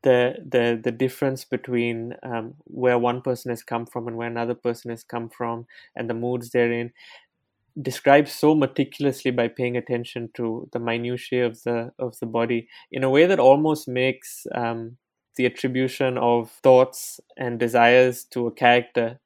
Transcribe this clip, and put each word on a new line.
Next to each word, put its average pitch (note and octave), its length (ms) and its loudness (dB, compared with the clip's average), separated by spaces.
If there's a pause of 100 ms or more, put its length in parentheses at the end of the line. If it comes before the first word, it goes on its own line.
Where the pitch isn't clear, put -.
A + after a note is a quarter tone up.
the, B2 320 4 (100)
the, A#2 380 0
the B2 80 -2
difference C3 540 -4
between, A#2+ 680 -6 (100)
um, A#2+ 320 -10 (100)
where B2 340 0
one B2 220 -2
person B2+ 280 -6
has A#2 140 -8
come A#2 220 -6
from A#2 220 -10
and A#2 100 -10
where A#2 100 -8
another A#2 280 -4
person A#2+ 360 -6
has A2+ 120 -12
come A#2 260 -10
from, A#2 360 -8 (300)
and A#2 140 -8
the A#2 40 -2
moods A#2+ 360 -6
they're A#2 220 0
in, A#2+ 200 -6 (920)
described C#3 460 4
so D#3 260 2
meticulously C#3 760 -2
by A#2+ 160 0
paying B2 300 -4
attention A#2+ 560 -8
to A#2+ 400 -8
the A#2+ 60 -6
minutiae A#2+ 680 -4
of A#2 180 -6
the, A#2+ 340 -6
of B2 220 -8
the B2 60 -8
body A#2 420 -4 (240)
in C3 120 -6
a C3 60 0
way D3 160 6
that F#3 140 4
almost D3 480 4
makes, C3 680 -4
um, A#2 440 -6 (380)
the B2+ 120 0
attribution B2+ 680 -2
of A#2+ 340 0 (100)
thoughts C3 580 4 (180)
and A#2+ 200 -4
desires A#2+ 680 4
to A#2+ 200 -6
a A#2 60 -4
character A#2+ 760 2